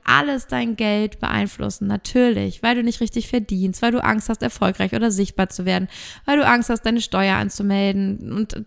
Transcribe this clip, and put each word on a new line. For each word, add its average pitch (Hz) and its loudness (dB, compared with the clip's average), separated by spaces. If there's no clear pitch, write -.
alles 277 2
dein 233 -4
Geld 214 0
beeinflussen, 202 -4
natürlich, 202 0
weil 240 2
du 240 0
nicht 233 -2
richtig 226 -2
verdienst, 190 -2
weil 233 4
du 247 0
Angst 220 0
hast, 226 -2
erfolgreich 190 0
oder 220 2
sichtbar 190 0
zu 180 -8
werden, 185 0
weil 285 4
du 285 4
Angst 240 4
hast, - -2
deine 226 2
Steuer 190 2
anzumelden. 196 0
Und 208 -4